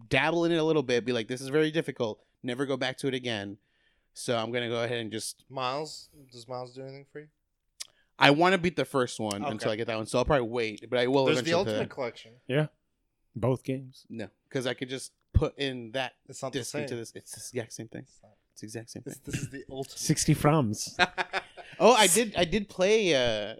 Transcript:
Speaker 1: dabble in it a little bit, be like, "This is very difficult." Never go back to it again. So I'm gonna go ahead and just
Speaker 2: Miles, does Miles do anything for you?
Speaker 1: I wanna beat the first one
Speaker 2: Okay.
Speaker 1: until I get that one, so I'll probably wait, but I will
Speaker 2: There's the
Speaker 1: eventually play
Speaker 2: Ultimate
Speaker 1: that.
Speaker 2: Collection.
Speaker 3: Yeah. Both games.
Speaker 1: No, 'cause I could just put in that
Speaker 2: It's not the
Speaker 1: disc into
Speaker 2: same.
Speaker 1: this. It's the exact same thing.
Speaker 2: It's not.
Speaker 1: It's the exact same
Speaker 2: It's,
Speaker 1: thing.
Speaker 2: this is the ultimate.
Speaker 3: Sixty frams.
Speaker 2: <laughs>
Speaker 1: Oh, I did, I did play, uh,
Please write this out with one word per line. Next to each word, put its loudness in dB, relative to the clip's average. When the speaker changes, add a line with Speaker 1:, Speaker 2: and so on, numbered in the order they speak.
Speaker 1:
dabble 2
in 4
it 4
a 2
little 4
bit, 0
be 0
like, 0
"This -6
is -8
very 2
difficult." -2
Never -2
go -2
back -4
to -2
it 0
again. -6
So -2
I'm -2
gonna -2
go 0
ahead -2
and -6
just -8
Speaker 2:
Miles, -6
does -20
Miles -10
do -12
anything -16
for -16
you? -20
Speaker 1:
I 10
wanna 6
beat 0
the 0
first -2
one -4
Speaker 2:
Okay. -4
Speaker 1:
until -2
I -2
get -4
that -2
one, -4
so 0
I'll 2
probably 2
wait, -4
but 2
I 4
will 4
Speaker 2:
There's 4
the 2
Speaker 1:
eventually 2
play 0
Speaker 2:
Ultimate -2
Speaker 1:
that. -16
Speaker 2:
Collection. -8
Speaker 3:
Yeah. 2
Both 0
games. -8
Speaker 1:
No, -8
'cause -2
I -2
could -8
just -10
put 2
in -4
that -4
Speaker 2:
It's -12
not -6
the -4
Speaker 1:
disc -10
into -4
Speaker 2:
same. -6
Speaker 1:
this. -10
It's -16
the -12
exact -8
same -12
thing. -12
Speaker 2:
It's -20
not. -20
Speaker 1:
It's -20
the -12
exact -14
same -14
Speaker 2:
It's, -14
Speaker 1:
thing. -16
Speaker 2:
this -6
is -10
the -14
ultimate. -10
Speaker 3:
Sixty 2
frams. 2
Speaker 2:
<laughs> -2
Speaker 1:
Oh, 10
I 8
did, 4
I 4
did -2
play, 4
uh, 2